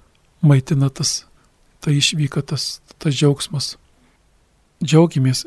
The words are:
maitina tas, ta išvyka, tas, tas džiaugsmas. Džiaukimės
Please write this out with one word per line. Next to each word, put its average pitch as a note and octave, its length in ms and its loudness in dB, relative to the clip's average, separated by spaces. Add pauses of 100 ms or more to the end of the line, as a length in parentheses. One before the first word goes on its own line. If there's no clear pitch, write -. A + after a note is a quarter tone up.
(420)
maitina C#3 520 2
tas, - 300 -6 (580)
ta - 80 -2
išvyka, D3 560 -2
tas, - 320 -6 (240)
tas C#3 160 -2
džiaugsmas. C#3+ 560 -2 (1080)
Džiaukimės D3 640 2